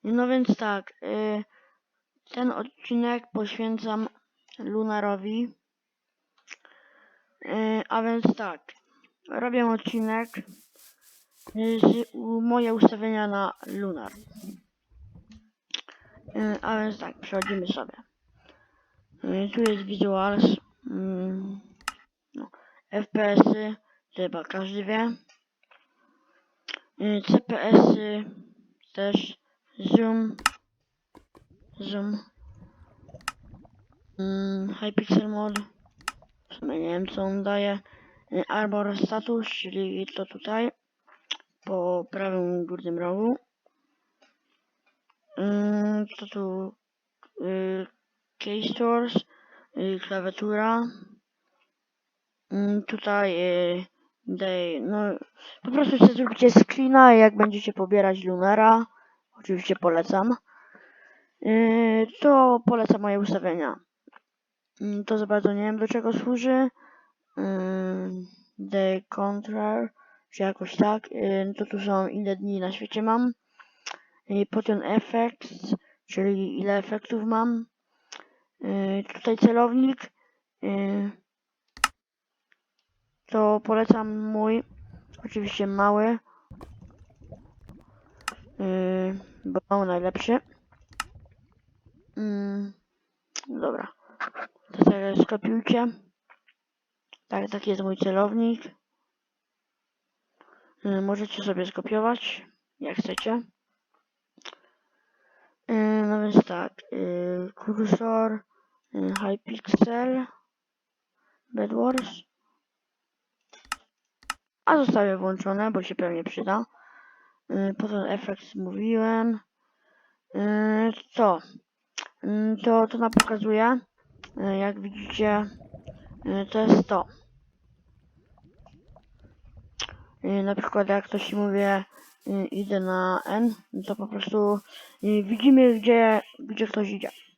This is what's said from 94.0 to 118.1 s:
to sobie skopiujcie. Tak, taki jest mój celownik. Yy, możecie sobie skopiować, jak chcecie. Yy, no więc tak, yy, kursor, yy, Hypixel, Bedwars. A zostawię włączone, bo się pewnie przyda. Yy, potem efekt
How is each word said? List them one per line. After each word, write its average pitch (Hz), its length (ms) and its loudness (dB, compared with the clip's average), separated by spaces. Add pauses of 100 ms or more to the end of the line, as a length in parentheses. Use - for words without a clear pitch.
to - 120 4
sobie 196 300 4 (100)
skopiujcie. 226 640 0 (1400)
Tak, 202 220 -6
taki 208 200 -6
jest 196 120 -2
mój 190 160 -4
celownik. 208 640 0 (2250)
Yy, 196 180 0
możecie 202 420 -4
sobie 185 220 -4
skopiować, 214 800 -4 (340)
jak 156 180 -8
chcecie. 220 440 -4 (2250)
Yy, 214 400 2
no 214 140 0
więc 208 240 6
tak, 175 280 -6 (180)
yy, 180 640 -6
kursor, 220 880 -2 (500)
yy, 190 200 -4
Hypixel, 233 1120 0 (1300)
Bedwars. 233 560 -2 (2500)
A 320 120 4
zostawię 208 400 2
włączone, 196 540 -2
bo 190 120 -2
się 180 120 -10
pewnie 170 280 -4
przyda. 214 420 -2 (840)
Yy, 196 280 -2
potem 208 280 -4
efekt - 500 -6